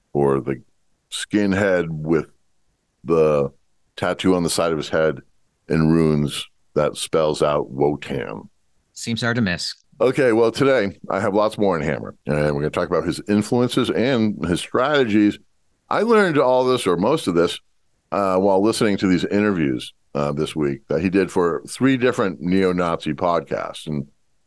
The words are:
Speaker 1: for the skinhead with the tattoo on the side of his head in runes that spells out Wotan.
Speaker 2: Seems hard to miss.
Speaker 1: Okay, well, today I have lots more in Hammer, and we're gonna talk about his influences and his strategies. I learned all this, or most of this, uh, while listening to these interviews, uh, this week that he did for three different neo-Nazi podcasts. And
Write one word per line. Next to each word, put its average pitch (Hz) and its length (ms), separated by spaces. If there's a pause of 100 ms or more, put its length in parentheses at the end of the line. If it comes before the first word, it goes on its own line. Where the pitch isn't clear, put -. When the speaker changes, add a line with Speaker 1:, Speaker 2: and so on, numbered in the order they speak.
(120)
Speaker 1:
for 69 280
the 64 220 (480)
skinhead 98 800
with 78 380 (760)
the 76 480 (460)
tattoo 92 400
on 87 80
the 80 60
side 85 200
of 82 80
his 71 100
head 80 300 (500)
in 80 220
runes 78 560 (280)
that 76 220
spells 78 460
out 73 280
Wotan. 67 800 (440)
Speaker 2:
Seems 113 280
hard 117 140
to 123 80
miss. 90 320 (260)
Speaker 1:
Okay, 131 320
well, 113 180
today 123 460 (140)
I 95 100
have 104 140
lots 107 240
more 98 180
in 76 60
Hammer, 60 420
and 73 300
we're 71 80
gonna 73 80
talk 90 180
about 82 160
his 76 240
influences 120 640
and 110 560
his 85 140
strategies. 113 800 (520)
I 165 120
learned 208 360
all 127 260
this, 127 220
or 87 100
most 123 300
of 90 80
this, 85 260 (500)
uh, 95 280
while 98 240
listening 107 340
to 101 100
these 92 200
interviews, 90 640 (220)
uh, 73 180
this 73 240
week 71 320
that 76 140
he 95 80
did 92 200
for 85 380
three 131 300
different 113 420
neo-Nazi 87 720
podcasts. 82 720
And 73 220 (380)